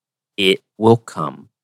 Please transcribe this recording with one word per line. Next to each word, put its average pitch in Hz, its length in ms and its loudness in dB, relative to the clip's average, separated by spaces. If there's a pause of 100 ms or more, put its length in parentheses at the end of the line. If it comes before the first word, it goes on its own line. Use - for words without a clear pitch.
(360)
it 95 260 0 (140)
will 113 220 2
come 73 500 -14 (160)